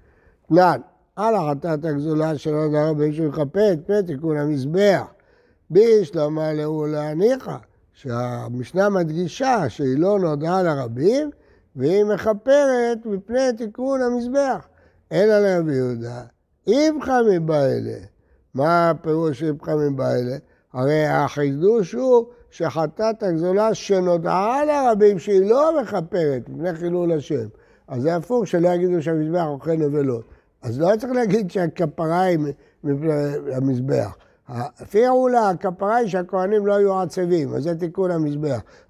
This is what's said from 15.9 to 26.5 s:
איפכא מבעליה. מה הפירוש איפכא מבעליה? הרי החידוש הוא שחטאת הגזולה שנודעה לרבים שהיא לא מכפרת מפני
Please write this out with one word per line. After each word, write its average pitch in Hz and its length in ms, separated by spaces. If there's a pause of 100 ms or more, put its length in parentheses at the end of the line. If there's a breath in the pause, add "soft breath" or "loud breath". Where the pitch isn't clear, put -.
איפכא 269 540 (100)
מבעליה. 135 680 (560)
מה 170 360
הפירוש 156 520
איפכא 156 340
מבעליה? 127 640 (340 soft breath)
הרי 147 340
החידוש 147 840
הוא 240 320 (260 loud breath)
שחטאת 165 720
הגזולה 185 520
שנודעה 185 880
לרבים 226 540
שהיא 196 320
לא 302 320
מכפרת 170 640
מפני 151 260